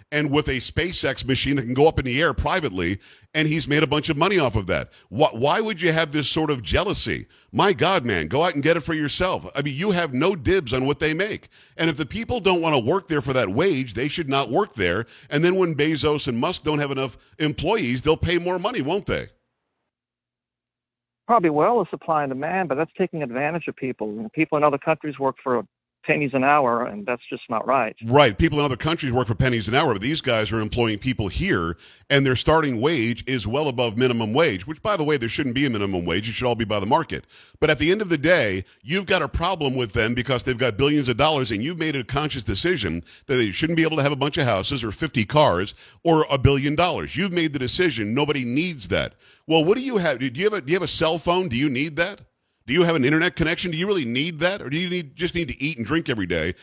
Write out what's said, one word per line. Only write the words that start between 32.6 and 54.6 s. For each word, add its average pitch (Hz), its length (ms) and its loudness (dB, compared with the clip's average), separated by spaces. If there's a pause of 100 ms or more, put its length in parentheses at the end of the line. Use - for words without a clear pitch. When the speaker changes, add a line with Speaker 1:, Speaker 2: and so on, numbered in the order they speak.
Speaker 1:
wage 117 480 0
is 123 180 -4
well 143 220 -2
above 120 280 -2
minimum 117 360 2
wage, 117 340 2
which, 156 160 -12
by 208 140 0
the 156 80 -2
way, 151 120 2
there 117 120 -4
shouldn't 131 260 -4
be 135 100 0
a 139 60 2
minimum 98 340 -2
wage. 92 240 -2
It 113 40 -6
should 123 160 -2
all 120 80 2
be 113 80 -4
by 104 160 -2
the 95 60 -2
market. 120 380 -2 (360)
But 151 100 4
at 151 80 2
the 147 140 2
end 214 100 0
of 196 60 -4
the 165 100 0
day, 131 460 2 (180)
you've 180 240 -4
got 185 160 2
a 139 60 -2
problem 165 480 -2
with 120 160 -2
them 113 200 0
because 123 300 -2
they've 127 160 -2
got 117 180 0
billions 143 320 2
of 117 100 0
dollars, 139 340 2
and 104 100 -2
you've 165 160 -4
made 156 160 -2
a 135 80 -4
conscious 143 400 -4
decision 101 640 -2 (220)
that 131 100 0
they 113 160 2
shouldn't 160 240 0
be 160 80 4
able 156 140 0
to 139 40 2
have 143 80 2
a 147 60 0
bunch 143 220 -2
of 151 60 2
houses 113 380 0
or 110 80 -4
fifty 117 340 -2
cars 104 480 2 (300)
or 156 300 4
a 139 40 4
billion 139 380 2
dollars. 147 400 0
You've 180 180 -2
made 165 200 0
the 139 80 -6
decision. 123 520 0
Nobody 143 320 0
needs 131 440 -4
that. 76 260 0 (320)
Well, 156 180 6
what 196 120 6
do 254 80 -4
you 254 140 0
have? 160 200 0
Do 127 80 -2
you 147 240 0
have - 20 2
a, 202 100 -4
do 131 100 -4
you - 20 4
have 185 80 0
a 151 60 -2
cell 160 280 0
phone? 175 300 0
Do 120 100 -4
you 143 140 2
need 143 240 -2
that? 170 280 -4 (420)
Do 120 80 -4
you 170 120 6
have 170 100 4
an 147 100 2
internet 160 300 2
connection? 170 380 -2
Do 156 40 -6
you 180 120 -2
really 190 160 0
need 143 340 -4
that? 175 240 0